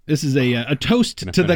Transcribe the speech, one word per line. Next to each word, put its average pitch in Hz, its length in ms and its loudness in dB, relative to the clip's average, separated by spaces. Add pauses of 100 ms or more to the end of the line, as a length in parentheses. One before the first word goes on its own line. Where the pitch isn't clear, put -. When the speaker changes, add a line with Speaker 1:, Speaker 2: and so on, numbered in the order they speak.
Speaker 1:
This 147 160 0
is 139 140 0
a, 123 180 2
uh, 120 140 -2
a 143 80 -2
toast - 440 0
Speaker 2:
Gonna 90 120 -10
Speaker 1:
to 180 120 2
the 160 120 -2